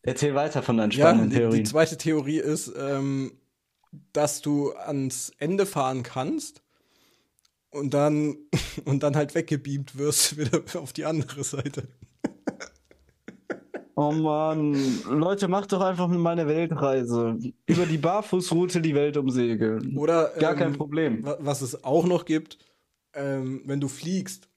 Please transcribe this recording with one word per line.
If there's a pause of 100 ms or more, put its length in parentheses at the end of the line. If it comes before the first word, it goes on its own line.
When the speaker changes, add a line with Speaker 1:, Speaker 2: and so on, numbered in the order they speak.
Speaker 1:
Erzähl
weiter
von
deinen
Speaker 2:
Ja,
Speaker 1:
spannenden
Speaker 2:
die,
die
Speaker 1:
Theorien.
Speaker 2:
zweite
Theorie
ist,
ähm, (800)
dass
du
ans
Ende
fahren
kannst (1080)
und
dann, (140)
<laughs>
und
dann
halt
weggebeamt
wirst
<laughs>
wieder (180)
auf
die
andere
Seite. (2000)
Speaker 1:
Oh
Mann,
Leute,
macht
doch
einfach
mal
eine
Weltreise. (300)
Über
die
Barfußroute
die
Welt
umsegeln.
Speaker 2:
Oder, (100)
Speaker 1:
Gar
kein
Speaker 2:
ähm,
Speaker 1:
Problem.
Speaker 2:
wa-,
was
es
auch
noch
gibt, (540)
ähm,
wenn
du
fliegst